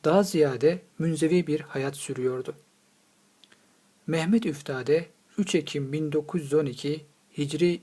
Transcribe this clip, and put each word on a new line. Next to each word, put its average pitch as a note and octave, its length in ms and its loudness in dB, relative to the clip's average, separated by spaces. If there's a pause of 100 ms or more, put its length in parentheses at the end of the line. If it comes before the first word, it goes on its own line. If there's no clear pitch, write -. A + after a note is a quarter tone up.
Daha F3 180 6
ziyade D#3 600 2 (160)
münzevi D#3+ 480 2
bir D3+ 140 -2
hayat C#3 360 -6
sürüyordu. B2+ 580 -4 (1500)
Mehmet E3 400 2
Üftade, C#3+ 640 -2 (300)
üç G3 160 0
Ekim C#3+ 380 -2
bin D3+ 200 -2
dokuz D3+ 300 -2
yüz C#3 120 -2
on D3+ 120 4
iki, C#3+ 400 -6 (320)
Hicri D3+ 340 0 (100)